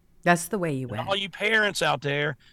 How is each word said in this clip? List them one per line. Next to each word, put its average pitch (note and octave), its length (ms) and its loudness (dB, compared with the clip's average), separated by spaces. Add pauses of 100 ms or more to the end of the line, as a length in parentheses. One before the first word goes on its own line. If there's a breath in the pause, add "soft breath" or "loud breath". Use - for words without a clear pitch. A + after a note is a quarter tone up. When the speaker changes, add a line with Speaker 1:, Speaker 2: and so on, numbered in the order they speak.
(220)
Speaker 1:
That's F3 260 4
the G#3+ 100 -2
way E3 160 -2
you C3 140 -4
Speaker 2:
And G#2+ 100 -8
Speaker 1:
win. F3+ 100 -6
Speaker 2:
all G3 80 0
you G3 140 -4
parents G#3 520 0
out D3 200 2
there, C#3+ 340 -2 (160 soft breath)